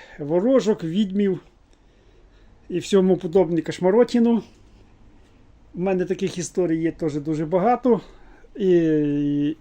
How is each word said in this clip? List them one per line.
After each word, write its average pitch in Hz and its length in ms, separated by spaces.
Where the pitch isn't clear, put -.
ворожок, 185 640
відьмів 190 560
і 175 100
всьому 185 380
подобне 170 460
кашмаротіну. 226 800
У 170 60
мене 185 240
таких 180 340
історій 165 400
є 160 140
теж 156 220
дуже 151 320
багато. 214 540
І, 151 1040